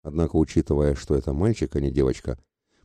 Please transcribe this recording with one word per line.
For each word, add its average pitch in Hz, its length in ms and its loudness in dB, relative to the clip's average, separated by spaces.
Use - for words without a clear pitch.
Однако, 78 320 -2
учитывая, 73 600 2
что - 200 -2
это 69 180 -2
мальчик, 80 420 -2
а 71 60 -2
не 69 100 -2
девочка – 64 460 -2